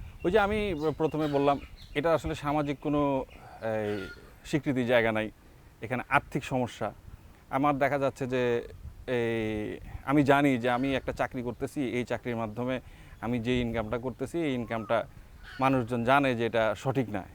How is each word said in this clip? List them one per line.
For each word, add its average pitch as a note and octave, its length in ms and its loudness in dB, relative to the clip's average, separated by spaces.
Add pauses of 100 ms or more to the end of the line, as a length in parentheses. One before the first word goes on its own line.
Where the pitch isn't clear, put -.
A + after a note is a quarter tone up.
(240)
ওই F3 80 0
যে G#3+ 80 6
আমি G3+ 360 2 (220)
প্রথমে D#3 300 0
বললাম, C#3+ 320 4 (360)
এটা E3 180 2
আসলে D#3 220 0
সামাজিক D3 440 -2
কোনো, C#3+ 460 0 (360)
এই, G#2 460 -2 (380)
স্বীকৃতির C3 420 0
জায়গা A2+ 240 6
নাই, A2 200 0 (500)
এখানে A#2+ 280 -4
আর্থিক C#3+ 340 2
সমস্যা। A#2+ 500 -2 (560)
আমার C#3 280 2
দেখা C#3 220 2
যাচ্ছে C3+ 280 -2
যে B2 400 2 (400)
এই, A2 720 0 (260)
আমি C#3+ 180 4
জানি C#3 340 6
যে A#2+ 120 0
আমি C3 260 0
একটা B2 180 -2
চাকরি B2+ 300 -4
করতেছি, A#2+ 380 -6
এই A#2+ 220 -2
চাকরির A#2+ 320 -4
মাধ্যমে A#2 440 -4 (420)
আমি A#2+ 180 -2
যে B2 220 2
ইনকামটা A2+ 360 -2
করতেছি, B2 420 -6
এই D3+ 140 0
ইনকামটা A2+ 540 0 (520)
মানুষজন B2+ 440 2
জানে C3 320 6
যে A#2 100 0
এটা A2 320 2
সঠিক B2+ 320 -2
না, G2 140 -4 (120)